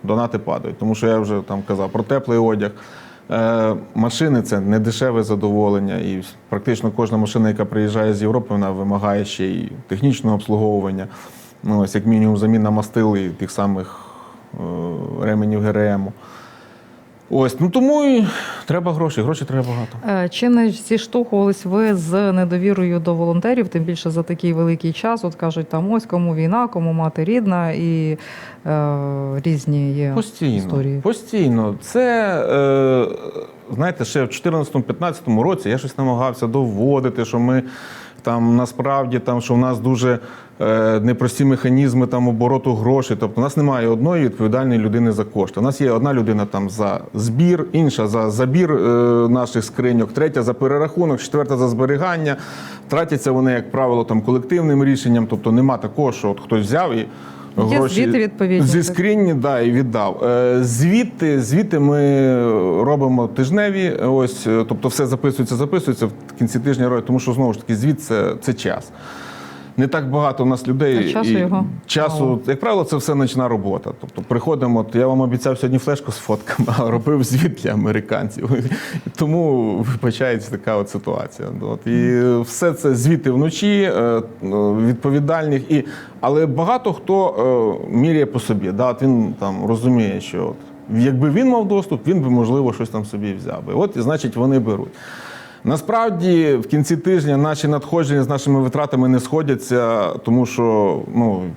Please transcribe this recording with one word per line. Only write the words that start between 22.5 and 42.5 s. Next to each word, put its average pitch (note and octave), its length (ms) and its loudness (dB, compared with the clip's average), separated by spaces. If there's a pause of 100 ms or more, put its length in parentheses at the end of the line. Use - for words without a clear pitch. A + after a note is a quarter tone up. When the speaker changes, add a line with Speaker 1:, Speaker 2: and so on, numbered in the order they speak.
Speaker 2:
до E3+ 140 0
волонтерів, F3+ 540 2
тим E3+ 140 -2
більше E3 280 -2
за E3 120 -2
такий E3+ 300 -2
великий E3 400 0
час? A3+ 320 -2
От E3 100 -4
кажуть, D#3+ 340 -4
там F3+ 240 -2
ось A3+ 140 0
кому F3 280 0
війна, F#3+ 340 0
кому E3 240 -2
мати D#3+ 320 -2
рідна, F#3 460 0
і, D#3 480 -2 (480)
е, D3 300 0 (480)
різні D3 480 0
є C#3+ 220 -2
Speaker 1:
Постійно, E3 420 -2
Speaker 2:
історії. C3+ 440 -2
Speaker 1:
постійно. C3+ 800 0
Це, A3+ 560 0 (140)
е, C3+ 1200 0
знаєте, D#3 300 -2
ще C3+ 200 0
в D#3 40 -2
чотирнадцятому-п'ятнадцятому D3 1120 -2
році F#3+ 260 0
я C3 100 0
щось C3 200 -8
намагався B2+ 480 -2
доводити, B2 800 0
що A#2+ 140 -2
ми B2+ 240 2 (600)
там A#2 340 2
насправді, B2+ 600 0
там, B2 220 -2
що A#2+ 140 -2
в A#2+ 40 4
нас B2+ 200 2
дуже, A#2+ 400 2 (420)
е, A2 400 2
непрості A#2+ 440 0
механізми C3 640 4
там B2 220 0
обороту A#2+ 460 2